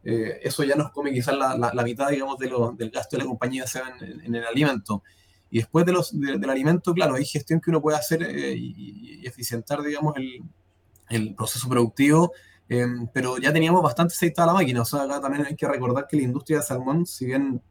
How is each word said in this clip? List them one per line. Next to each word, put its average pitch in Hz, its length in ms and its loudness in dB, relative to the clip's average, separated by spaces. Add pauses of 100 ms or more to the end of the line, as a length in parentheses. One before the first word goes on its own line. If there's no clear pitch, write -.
eh, 113 400 -2
eso 127 180 -2
ya 143 140 2
nos 151 160 -2
come 143 200 -4
quizás 127 240 0
la, 131 220 0
la, 120 160 0
la 123 80 0
mitad, 120 260 -2
digamos, 135 300 -2
de 131 100 -4
lo, 120 220 0
del 110 200 -8
gasto 123 260 -6
de 120 80 -2
la 135 40 -6
compañía 127 380 -4
sea 127 160 -6 (160)
en, - 140 -14
en, - 140 -14
en 117 100 -2
el 117 80 -4
alimento. 117 580 0 (480)
Y 117 80 0
después 160 260 2
de 180 80 4
los, 175 260 0
de, 139 200 -2
del 135 120 -2
alimento, 160 440 2
claro, 160 220 2
hay 139 80 0
gestión 160 360 0
que - 100 -2
uno 156 120 2
puede 151 160 2
hacer, 165 240 0
eh, 139 320 -4
y, 123 220 -8
y, - 460 -18
y 127 40 -14
eficientar, 120 560 -6
digamos, 147 340 0
el, 127 240 -10 (680)
el 107 260 -2
proceso 120 340 -6
productivo, 139 640 4 (360)
eh, 123 180 0 (260)
pero 127 260 -2
ya 139 140 2
teníamos 165 300 6
bastante 170 320 2
aceitada 170 320 2
la 170 80 4
máquina. 127 280 4
O - 20 2
sea, 143 180 -2
acá 139 180 -2
también 143 260 -2
hay 151 100 -6
que 147 100 -2
recordar 127 420 0
que 151 80 -2
la 143 60 4
industria 139 360 0
del 143 80 -2
salmón, 135 400 0
si - 200 -8
bien 233 340 0 (100)